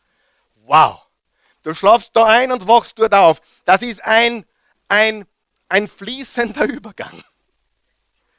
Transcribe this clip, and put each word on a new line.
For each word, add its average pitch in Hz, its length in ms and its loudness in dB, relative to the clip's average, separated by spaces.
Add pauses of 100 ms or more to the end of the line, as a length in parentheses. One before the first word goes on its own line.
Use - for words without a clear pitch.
(680)
Wow. 139 360 2 (600)
Du 156 120 -8
schlafst 214 400 2
da 226 120 4
ein 247 260 2
und 202 140 -8
wachst 226 320 0
dort 214 160 0
auf. 175 260 4 (240)
Das 190 180 0
ist 233 220 -10
ein, 226 400 -2 (440)
ein, 214 380 -2 (420)
ein 202 200 -2
fließender 240 760 -8
Übergang. - 580 -12 (1160)